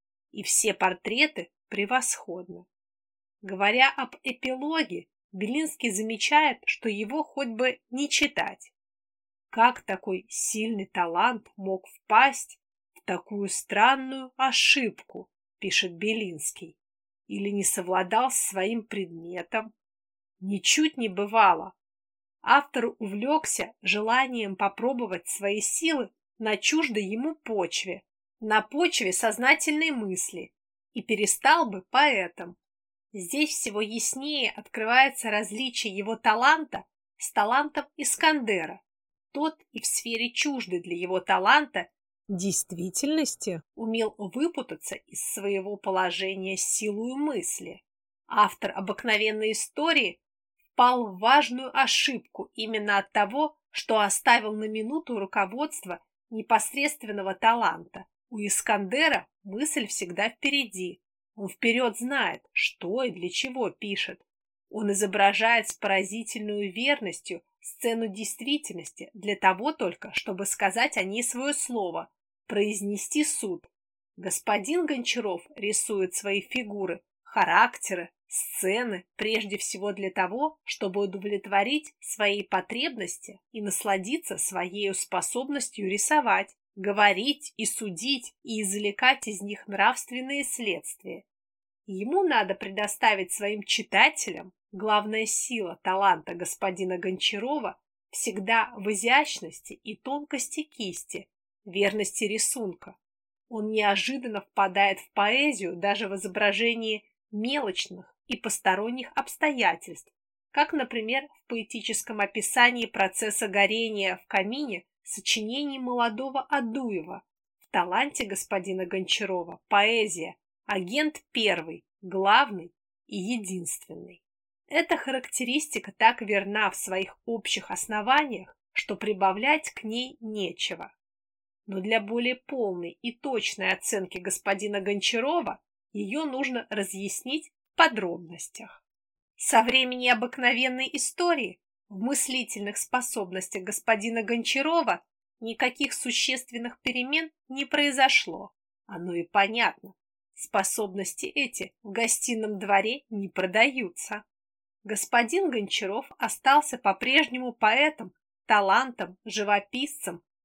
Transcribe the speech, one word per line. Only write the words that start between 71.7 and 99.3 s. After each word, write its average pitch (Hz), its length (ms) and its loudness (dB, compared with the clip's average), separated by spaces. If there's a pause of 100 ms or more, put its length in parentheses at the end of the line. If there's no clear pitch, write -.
произнести 208 760 0
суд. - 460 -4 (460)
Господин 208 680 -2
Гончаров 240 720 -2
рисует 202 600 -2
свои 202 280 -2
фигуры, 202 600 -6 (200)
характеры, 190 880 2 (160)
сцены 196 800 -2 (100)
прежде 208 400 -2
всего 202 360 -4
для 190 180 -4
того, 208 540 -2
чтобы 202 380 -4
удовлетворить 202 1000 -2
свои 208 420 0
потребности 220 1000 -4 (120)
и 220 100 -8
насладиться 196 760 -2
своею 190 560 -2
способностью 240 920 -4
рисовать, 220 640 2 (200)
говорить 202 800 2
и 220 80 -4
судить 220 760 -4
и 220 180 -4
извлекать 208 680 2
из 196 120 -6
них 202 260 -10
нравственные 254 800 0
следствия. - 800 -6 (640)
Ему 214 360 -2
надо 220 320 2
предоставить 202 800 0
своим 208 300 -4
читателям 196 920 0 (200)
главная 214 540 0
сила 208 560 -4
таланта 185 520 2
господина 185 640 -4
Гончарова 202 800 -4 (320)
всегда 220 640 0
в 208 140 -4
изящности 233 840 0